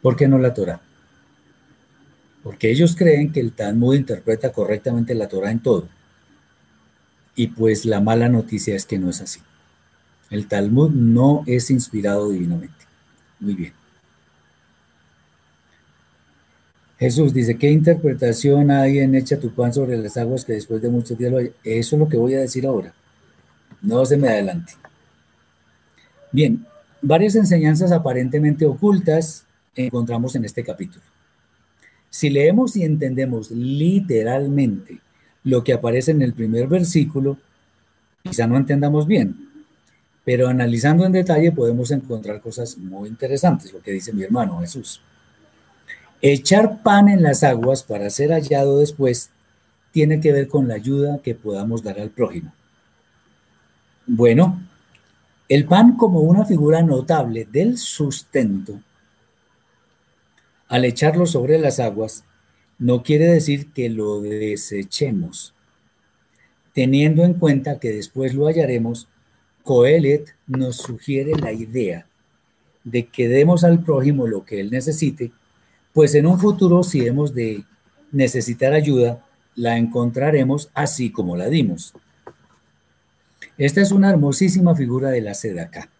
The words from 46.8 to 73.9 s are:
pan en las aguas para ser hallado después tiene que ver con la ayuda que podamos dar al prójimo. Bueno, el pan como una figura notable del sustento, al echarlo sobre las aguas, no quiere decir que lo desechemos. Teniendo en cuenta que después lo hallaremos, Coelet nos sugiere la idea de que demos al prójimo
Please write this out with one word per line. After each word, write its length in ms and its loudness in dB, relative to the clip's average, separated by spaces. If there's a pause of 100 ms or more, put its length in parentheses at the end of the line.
pan 260 6
en 140 4
las 220 4
aguas 400 2
para 260 -6
ser 220 0
hallado 480 0
después 500 0 (600)
tiene 280 2
que 120 2
ver 160 0
con 180 0
la 80 -4
ayuda 480 -2
que 140 -6
podamos 480 -6
dar 160 -8
al 100 -10
prójimo. 420 -6 (1600)
Bueno, 520 2 (880)
el 180 2
pan 300 6
como 240 2
una 240 4
figura 380 2
notable 640 0
del 340 -2
sustento, 1040 -4 (1900)
al 180 0
echarlo 400 2
sobre 340 2
las 200 0
aguas, 460 -4 (540)
no 240 0
quiere 240 2
decir 460 2
que 160 -6
lo 320 -4
desechemos. 1300 -4 (1200)
Teniendo 500 2
en 100 2
cuenta 440 0
que 120 -6
después 440 -6
lo 120 0
hallaremos, 640 -2 (540)
Coelet 720 2 (120)
nos 300 -4
sugiere 600 -6
la 160 -6
idea 540 -8 (800)
de 220 -4
que 220 -4
demos 360 4
al 180 4
prójimo 440 0